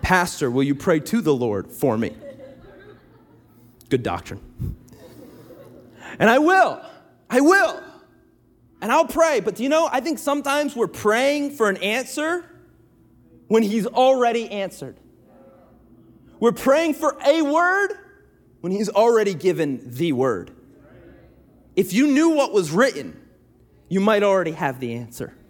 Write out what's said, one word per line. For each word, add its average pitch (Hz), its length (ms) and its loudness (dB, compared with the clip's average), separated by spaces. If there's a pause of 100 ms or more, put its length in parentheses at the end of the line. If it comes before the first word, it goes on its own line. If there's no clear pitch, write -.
"Pastor, 175 500 0
will 135 120 0
you 139 120 0
pray 160 240 0
to 226 220 -4
the 151 120 2
Lord 110 380 -4
for 123 260 -2
me?" 113 140 -4 (1800)
Good 127 140 0
doctrine. 90 380 -8 (1800)
And 202 100 6
I 247 100 6
will. 311 420 4 (480)
I 247 100 2
will. 349 420 4 (1000)
And 208 100 -2
I'll 294 160 2
pray. 311 320 2
But 185 160 -4
do 220 80 -6
you 269 60 0
know, 311 200 2
I 262 120 -2
think 302 180 -4
sometimes 285 560 -2
we're 233 120 -2
praying 277 640 0
for 226 180 0
an 190 80 -2
answer 294 680 -4 (1040)
when 226 160 4
he's 208 240 -2
already 240 600 2
answered. 185 500 -10 (1400)
We're 226 120 2
praying 294 440 0
for 294 300 -4
a 311 160 4
word 359 520 0 (680)
when 175 140 -6
he's 202 160 -2
already 214 440 2
given 151 520 -2
the 127 260 -4
word. 123 400 -2 (1200)
If 185 180 -2
you 262 140 2
knew 302 240 2
what 277 200 0
was 180 200 0
written, 156 460 0 (680)
you 190 140 -2
might 208 220 2
already 190 280 2
have 143 280 -6
the 117 160 -6
answer. 120 380 -12 (160)